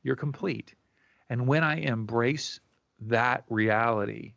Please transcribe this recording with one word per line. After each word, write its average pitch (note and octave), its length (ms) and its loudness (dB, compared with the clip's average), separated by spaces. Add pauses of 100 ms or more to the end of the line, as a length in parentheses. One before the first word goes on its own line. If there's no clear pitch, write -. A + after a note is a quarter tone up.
you're C3+ 140 0
complete." - 580 -6 (540)
And B2 180 -2
when D3+ 160 4
I D#3 140 2
embrace A#2 840 -2 (400)
that A#2 500 0
reality A2 880 0